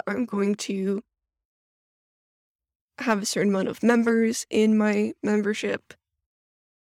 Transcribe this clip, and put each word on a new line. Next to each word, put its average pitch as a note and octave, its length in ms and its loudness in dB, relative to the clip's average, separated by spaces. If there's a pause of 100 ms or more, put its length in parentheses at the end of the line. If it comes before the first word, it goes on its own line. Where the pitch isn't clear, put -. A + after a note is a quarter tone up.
I'm G#3 180 -4
going G3+ 300 -2
to G3 460 -4 (2000)
have A3 240 0
a G#3+ 40 -6
certain G3+ 240 0
amount F#3+ 180 0
of F3+ 160 -6
members A#3 640 2
in A3 280 4
my G#3+ 440 0
membership? G#3 720 -2 (1040)